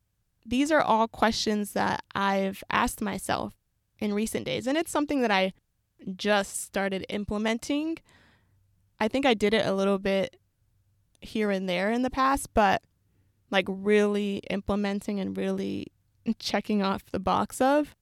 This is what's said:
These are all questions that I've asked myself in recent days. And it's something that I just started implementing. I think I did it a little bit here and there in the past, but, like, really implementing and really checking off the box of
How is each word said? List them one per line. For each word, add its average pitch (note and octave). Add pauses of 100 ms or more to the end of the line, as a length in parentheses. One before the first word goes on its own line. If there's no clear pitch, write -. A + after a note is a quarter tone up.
(460)
These B3+
are D4+
all A3
questions G#3+
that - (120)
I've G3
asked A#3
myself G3+ (460)
in G#3
recent G#3+
days. G#3+
And C#4
it's E4+
something D4
that A3+
I F#3+ (600)
just G3+
started F#3+
implementing. A3+ (1040)
I A3
think C4+
I B3+
did G#3
it A3
a F#3+
little G3
bit G3 (840)
here G#3+
and F#3+
there F#3
in A#3+
the C4
past, C4+
but, G3+ (680)
like, F#3+
really G3+
implementing G3+
and F#3+
really F#3+ (520)
checking G#3
off G3
the -
box F#3+
of C#4+